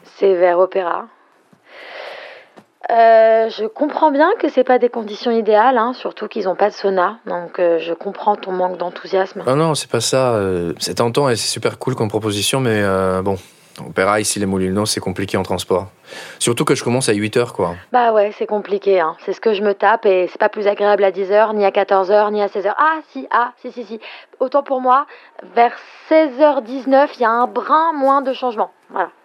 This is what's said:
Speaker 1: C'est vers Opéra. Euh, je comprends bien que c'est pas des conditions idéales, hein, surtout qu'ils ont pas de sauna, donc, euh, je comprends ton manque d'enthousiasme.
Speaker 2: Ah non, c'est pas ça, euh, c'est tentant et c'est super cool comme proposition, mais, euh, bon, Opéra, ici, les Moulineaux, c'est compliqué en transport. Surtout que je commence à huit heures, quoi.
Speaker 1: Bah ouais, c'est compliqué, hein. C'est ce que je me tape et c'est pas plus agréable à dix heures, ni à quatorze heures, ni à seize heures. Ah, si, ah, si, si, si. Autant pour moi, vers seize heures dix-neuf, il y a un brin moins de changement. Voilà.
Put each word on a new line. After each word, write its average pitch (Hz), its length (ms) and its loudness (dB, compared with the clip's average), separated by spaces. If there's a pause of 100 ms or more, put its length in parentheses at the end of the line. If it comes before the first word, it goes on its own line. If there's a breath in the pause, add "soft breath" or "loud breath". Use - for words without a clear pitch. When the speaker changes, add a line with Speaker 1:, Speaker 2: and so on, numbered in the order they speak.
Speaker 1:
C'est 196 320 2
vers 175 240 4
Opéra. 185 480 0 (1800 loud breath)
Euh, 226 580 6
je 214 180 -6
comprends 302 420 0
bien 302 300 4
que 311 100 0
c'est 254 140 2
pas 254 160 2
des 240 100 2
conditions 214 400 -6
idéales, 226 480 4
hein, 233 160 0
surtout - 340 -10
qu'ils 190 220 -4
ont 175 60 -2
pas 202 140 2
de 202 40 -6
sauna, 196 540 -2
donc, 175 320 -8
euh, 170 180 2
je 165 160 -4
comprends 202 420 -4
ton 190 160 -10
manque 180 260 -2
d'enthousiasme. 185 680 -4
Speaker 2:
Ah 127 80 0
non, 156 220 2
c'est - 160 -8
pas 117 100 0
ça, 127 320 2
euh, 92 460 -2
c'est - 160 -6
tentant 123 340 0
et 117 60 2
c'est - 140 -4
super 110 280 -4
cool - 160 -4
comme 117 140 -2
proposition, 104 520 -2
mais, 113 220 0
euh, 95 400 0
bon, 98 160 -2 (500 soft breath)
Opéra, 98 320 0
ici, 104 200 -4
les 101 60 -2
Moulineaux, 98 400 0
c'est 104 140 -4
compliqué 95 380 -4
en 95 60 0
transport. 92 440 -2 (520 loud breath)
Surtout 120 260 0
que 147 100 2
je - 80 -8
commence 123 260 -2
à 110 40 2
huit 104 240 -2
heures, 120 160 -2
quoi. 87 220 -2 (160)
Speaker 1:
Bah 233 200 2
ouais, 214 260 2
c'est 226 100 -6
compliqué, 196 520 0
hein. 160 160 -2 (100)
C'est 196 80 -4
ce - 80 -10
que 220 120 0
je 196 80 -2
me 208 120 0
tape 214 320 0
et 185 260 2
c'est - 80 -18
pas 214 100 2
plus 208 180 -4
agréable 202 360 2
à 196 80 4
dix 185 200 -4
heures, 214 220 4
ni 208 120 0
à 190 60 2
quatorze 190 400 0
heures, 208 200 4
ni 208 100 -2
à 202 60 0
seize 196 180 -6
heures. 208 120 -2
Ah, 311 220 2 (120)
si, 269 200 -12
ah, 240 300 0
si, 247 100 -12
si, 233 140 -12
si. 220 140 -12 (400 loud breath)
Autant 277 240 0
pour 262 180 -4
moi, 254 240 2 (500 loud breath)
vers 233 180 4 (340)
seize 311 340 4
heures 285 200 4
dix-neuf, 269 560 2
il - 40 -4
y 233 40 0
a 220 60 2
un 240 160 0
brin 302 460 0
moins 277 280 2
de 254 120 -4
changement. 220 380 -4 (180)
Voilà. 180 220 -4 (140)